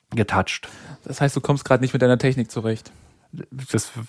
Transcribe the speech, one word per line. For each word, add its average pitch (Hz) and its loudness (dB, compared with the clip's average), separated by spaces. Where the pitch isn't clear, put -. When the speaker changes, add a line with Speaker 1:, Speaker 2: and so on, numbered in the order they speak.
Speaker 1:
getoucht. - 0
Speaker 2:
Das - -10
heißt, 139 2
du 135 0
kommst 143 0
grad 127 4
nicht 123 0
mit 131 0
deiner 123 6
Technik 127 0
zurecht? 113 -4
Speaker 1:
Das 131 -4